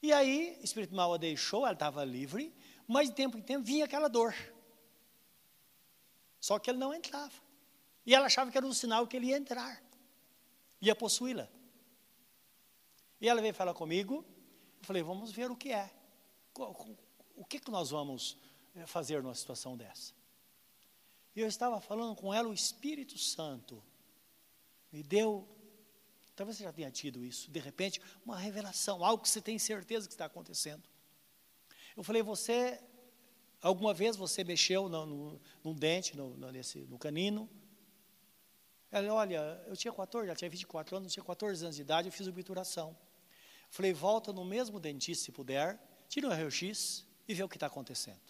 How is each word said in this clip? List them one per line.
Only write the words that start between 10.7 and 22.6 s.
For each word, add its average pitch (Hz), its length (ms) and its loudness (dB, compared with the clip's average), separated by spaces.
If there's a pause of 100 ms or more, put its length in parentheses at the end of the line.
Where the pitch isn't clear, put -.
ia 208 140 8
possuí-la. 220 540 0 (1700)
E 214 80 4
ela 233 140 8
veio 214 120 2
falar 180 200 0
comigo, 190 520 -2 (540)
eu - 60 -20
falei, 185 180 0
"Vamos 190 280 -8
ver 240 200 -4
o 247 40 -6
que 262 180 -6
é. 196 180 -2 (600)
Co-, 262 200 -8
co-, - 240 -14 (380)
o 214 80 -16
que - 160 -8
que - 100 -12
nós 180 200 -2
vamos, 143 480 -4 (360)
eh, 170 140 -14
fazer 151 340 -2
numa 127 140 -6
situação 127 400 -8
dessa?" - 380 -14 (1200)
E 208 60 -2
eu 220 60 2
estava 220 340 0
falando 226 340 -4
com 196 180 -4
ela, 233 140 2
o 220 60 -4
Espírito - 640 -4